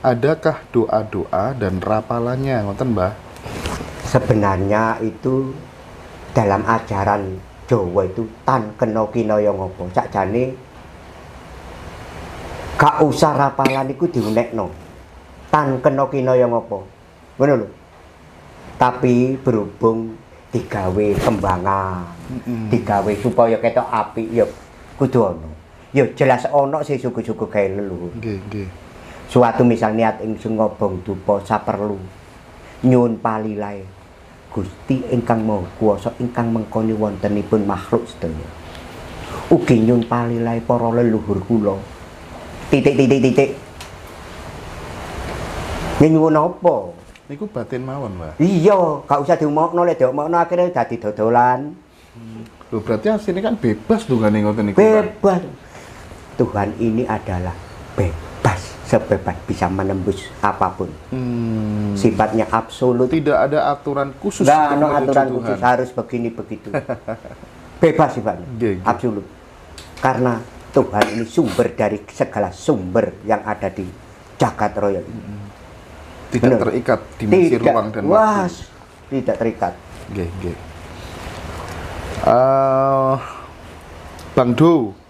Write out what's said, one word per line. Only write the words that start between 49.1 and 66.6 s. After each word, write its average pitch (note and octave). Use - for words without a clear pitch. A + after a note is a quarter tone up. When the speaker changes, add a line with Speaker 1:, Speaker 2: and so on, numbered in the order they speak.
Speaker 2:
usah D#3+
diomongno, E3
lek E3
diomongno D3
akhire F3
dadi A#2+
dodolan. A#2+
Speaker 1:
Hmm. A2+
Lho, A2
berarti A2+
asline G#3
kan A3+
bebas A#2+
dungane G#2+
ngoten G#2
niku, G2
Mbah. A2
Speaker 2:
Bebas. F#3+
Tuhan G2+
ini A2+
adalah F2+
bebas, -
sebebas -
bisa F2+
menembus F#2+
apapun. F#2+
Speaker 1:
Hmm. A2
Speaker 2:
Sifatnya G#2+
absolut. B2
Speaker 1:
Tidak D3
ada C#3+
aturan C#3
khusus G3
Speaker 2:
Nggak C#3+
Speaker 1:
untuk D3+
Speaker 2:
ada C#3+
Speaker 1:
menuju C#3+
Speaker 2:
aturan C3+
Speaker 1:
Tuhan. B2+
Speaker 2:
khusus A2
harus B2
begini A#2
begitu. A2